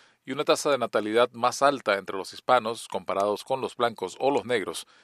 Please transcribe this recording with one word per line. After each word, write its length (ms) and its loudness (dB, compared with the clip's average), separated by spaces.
y 80 -8
una 100 -4
tasa 260 2
de 80 4
natalidad 540 2
más 300 -2
alta 360 2
entre 200 -8
los 160 -8
hispanos 560 0
comparados 560 -2
con 160 -4
los 160 -6
blancos 420 -2
o 120 2
los 120 0
negros, 420 -4